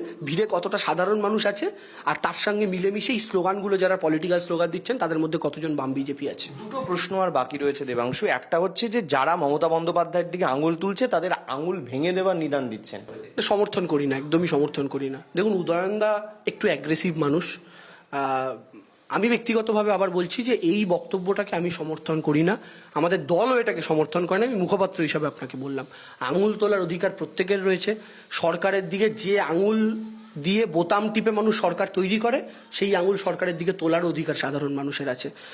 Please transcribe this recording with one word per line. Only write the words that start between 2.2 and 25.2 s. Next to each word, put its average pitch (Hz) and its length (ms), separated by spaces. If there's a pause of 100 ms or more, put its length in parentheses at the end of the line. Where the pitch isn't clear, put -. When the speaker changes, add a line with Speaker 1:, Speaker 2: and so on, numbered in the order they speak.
Speaker 1:
তার 170 120
সঙ্গে 208 320
মিলেমিশে 196 460
এই 220 80
স্লোগানগুলো, 190 560
যারা 185 200
পলিটিক্যাল 175 440
স্লোগান 170 300
দিচ্ছেন, 190 280
তাদের 165 200
মধ্যে 160 240
কতজন 151 340
বাম 135 160
বিজেপি 139 360
আছে। - 220 (140)
Speaker 2:
দুটো 220 220
প্রশ্ন 180 340
আর 180 100
বাকি 139 280
রয়েছে 139 260
দেবাংশু। 127 420
একটা 165 340
হচ্ছে 185 280
যে 220 140
যারা 147 340
মমতা 151 320
বন্দ্যোপাধ্যায়ের 165 600
দিকে 180 140
আঙুল 151 300
তুলছে, 196 340
তাদের 175 240
আঙুল 165 480
ভেঙে 135 320
দেওয়ার 185 240
নিদান 143 320
দিচ্ছেন। 107 320 (400)
Speaker 1:
সমর্থন 202 460
করি 147 200
না, 135 100
একদমই 151 300
সমর্থন 147 420
করি 135 220
না। 131 120 (140)
দেখুন, 208 160
উদয়নদা 196 800 (120)
একটু - 200
অ্যাগ্রেসিভ 156 520
মানুষ। 156 400 (540)
আহ, 131 640 (340)
আমি 190 200
ব্যক্তিগতভাবে 220 640
আবার 190 180
বলছি 180 320
যে 233 120
এই 196 300
বক্তব্যটাকে 190 720
আমি 175 140
সমর্থন 160 500
করি 151 220
না, 196 160 (360)
আমাদের 165 320
দলও 226 340
এটাকে 190 220
সমর্থন 156 440
করে 185 120
না। 226 80
আমি 254 80
মুখপাত্র 185 480
হিসাবে 151 240